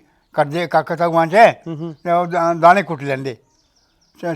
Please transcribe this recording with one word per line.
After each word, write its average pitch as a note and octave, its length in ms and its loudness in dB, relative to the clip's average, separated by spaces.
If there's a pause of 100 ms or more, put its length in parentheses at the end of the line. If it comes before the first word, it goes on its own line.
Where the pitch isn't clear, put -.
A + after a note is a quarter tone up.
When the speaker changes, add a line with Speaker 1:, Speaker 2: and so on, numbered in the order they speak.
(340)
Speaker 1:
ਕਰਦੇ D3+ 340 -2
ਕੱਖ D#3+ 260 -2
ਤਾਊਆਂ E3 340 0
'ਚ, E3 80 -2
Speaker 2:
ਹੂੰ, E3 420 4
ਹੂੰ। D#3+ 260 -12
Speaker 1:
ਤੇ F3 80 -4
ਉਹ F3 140 0
ਦਾ-, E3+ 280 -2
ਦਾਣੇ E3+ 300 4
ਕੁੱਟ C#3+ 200 -10
ਲੈਂਦੇ। C3+ 340 -6 (840)
ਤੇ E3+ 140 -6